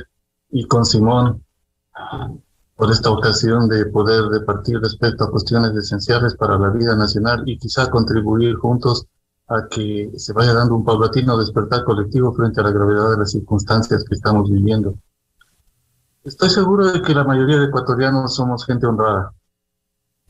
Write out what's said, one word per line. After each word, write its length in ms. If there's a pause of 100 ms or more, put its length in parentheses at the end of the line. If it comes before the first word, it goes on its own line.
(500)
y 160
con 200
Simón 580 (1300)
por 160
esta 200
ocasión 580
de 160
poder 440
departir 500
respecto 440
a 60
cuestiones 460
esenciales 600
para 220
la 120
vida 260
nacional 500
y 140
quizá 320
contribuir 640
juntos 500 (420)
a 220
que 480
se 160
vaya 200
dando 200
un 100
paulatino 540
despertar 460
colectivo 500
frente 260
a 40
la 80
gravedad 400
de 60
las 140
circunstancias 720
que 120
estamos 340
viviendo. 480 (1300)
Estoy 260
seguro 420
de 120
que 100
la 100
mayoría 360
de 60
ecuatorianos 680
somos 320
gente 220
honrada. 440 (1000)